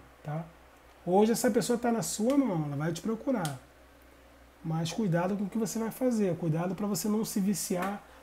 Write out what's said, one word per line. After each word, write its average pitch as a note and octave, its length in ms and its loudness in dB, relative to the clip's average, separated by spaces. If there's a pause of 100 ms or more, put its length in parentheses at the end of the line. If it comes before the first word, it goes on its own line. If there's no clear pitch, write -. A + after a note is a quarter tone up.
(240)
tá? D3+ 180 -6 (640)
Hoje G#3 280 6
essa A#3+ 180 2
pessoa A#3 280 2
tá A#3 140 0
na A3+ 80 0
sua A#3 380 2
mão, F#3+ 260 2
ela C#3+ 120 -4
vai D#3 140 0
te D#3+ 120 -6
procurar. G#3+ 580 -2 (1040)
Mas E3 260 -4
cuidado F#3 460 0
com G3+ 80 -2
o F#3 60 -6
que A3+ 80 -4
você A3 200 -2
vai A3 120 -4
fazer, G#3+ 480 0
cuidado E3+ 360 0
pra G#3 120 -4
você G#3 200 -2
não G#3+ 160 2
se G#3+ 160 -4
viciar F#3+ 640 -2 (200)